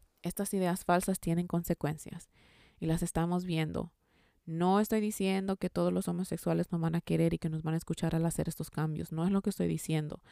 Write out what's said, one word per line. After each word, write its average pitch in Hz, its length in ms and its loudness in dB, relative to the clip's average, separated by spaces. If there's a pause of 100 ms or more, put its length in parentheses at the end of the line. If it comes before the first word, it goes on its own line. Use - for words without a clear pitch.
(220)
Estas 185 320 -4
ideas 185 320 0
falsas 185 340 4
tienen 170 280 0
consecuencias 170 800 -2 (500)
y 165 80 -4
las 160 160 2
estamos 175 420 0
viendo. 165 460 -2 (540)
No 180 340 4
estoy 214 220 2
diciendo 190 560 0
que 180 120 -4
todos 175 220 2
los 180 160 0
homosexuales 175 640 -2
nos 170 80 0
van 165 160 0
a 175 60 0
querer 165 320 2
y 165 40 0
que 165 120 -4
nos 156 140 -4
van 160 100 -2
a 165 40 2
escuchar 165 380 -2
al 165 100 2
hacer 160 220 0
estos 160 220 -6
cambios. 156 420 -4
No 160 140 -2
es 190 60 2
lo 196 100 2
que 208 80 -2
estoy 180 180 0
diciendo. 160 540 -2 (100)